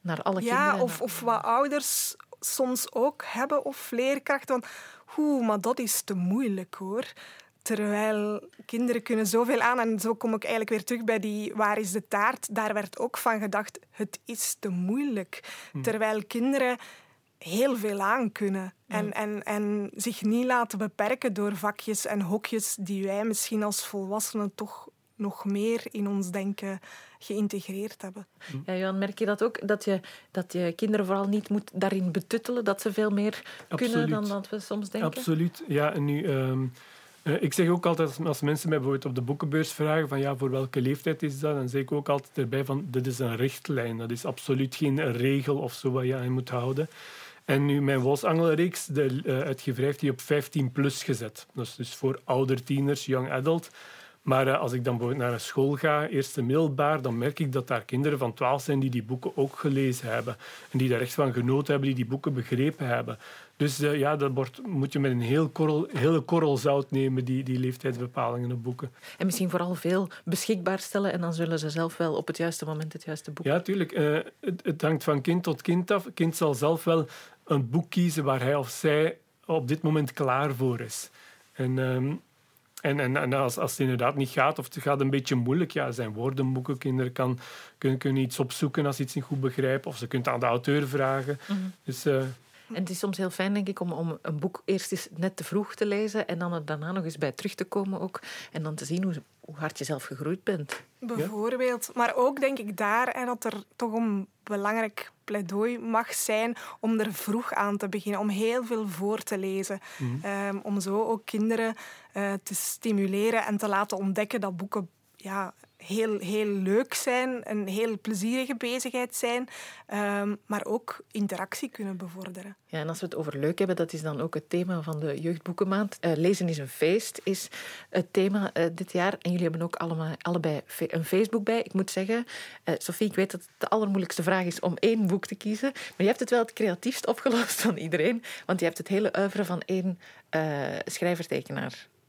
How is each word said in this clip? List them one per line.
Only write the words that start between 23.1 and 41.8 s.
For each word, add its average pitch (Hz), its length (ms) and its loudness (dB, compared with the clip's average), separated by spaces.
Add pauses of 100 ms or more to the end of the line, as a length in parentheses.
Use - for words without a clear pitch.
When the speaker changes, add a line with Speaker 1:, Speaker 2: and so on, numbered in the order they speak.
Speaker 2:
misschien 214 380 0
als 208 240 -2
volwassenen 208 680 -4
toch - 340 -10 (280)
nog 202 280 -4
meer 208 460 0
in 202 180 -2
ons 196 220 0
denken 196 500 -4 (380)
geïntegreerd 202 840 -4
hebben. 190 240 -12 (240)
Speaker 3:
Hmm. 135 160 -8
Speaker 1:
Ja, 185 100 -4
Johan, 190 220 -2
merk 196 200 -4
je 220 80 2
dat 202 180 2
ook? 226 240 -2
Dat 208 160 2
je, 190 160 2 (300)
dat 180 220 -4
je 175 240 0
kinderen 208 300 2
vooral 196 220 2
niet 208 200 0
moet 208 260 0
daarin 190 380 2
betuttelen, 233 520 -2
dat 202 160 2
ze 214 120 0
veel 214 180 2
meer 208 320 2 (260)
kunnen 247 180 0 (100)
Speaker 3:
Absoluut. - 140 2
Speaker 1:
dan 208 180 0
dat 202 200 -4
we 214 120 -6
soms 202 300 -6
denken? 208 200 0
Speaker 3:
Absoluut, 170 560 0
ja. 147 260 2
En 147 120 0
nu, 147 200 0
ehm, 131 400 0 (580)
eh, 147 200 0
ik 139 100 0
zeg 170 160 4
ook 175 180 2
altijd, 165 220 2
als, 160 180 -4
als 151 140 0
mensen 151 280 0
mij 156 100 2
bijvoorbeeld 135 320 0
op 123 40 -4
de 127 80 0
boekenbeurs 143 500 0
vragen 151 360 0
van, 139 100 -2
"Ja, 139 180 0
voor 131 140 0
welke 131 300 0
leeftijd 131 420 0
is 139 180 -2
dat?" 151 140 0
Dan 131 140 -2
zeg 135 140 0